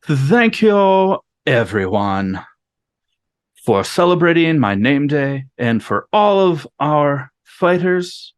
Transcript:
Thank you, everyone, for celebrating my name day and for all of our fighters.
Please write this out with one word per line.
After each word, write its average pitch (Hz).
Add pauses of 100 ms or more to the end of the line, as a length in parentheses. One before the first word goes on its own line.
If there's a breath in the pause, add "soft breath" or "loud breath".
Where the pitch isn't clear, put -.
Thank 170
you, 196 (260)
everyone, 98 (1200)
for 98
celebrating 170
my 104
name 139
day 139 (120)
and 117
for -
all 208
of 175 (140)
our 143 (140)
fighters. 180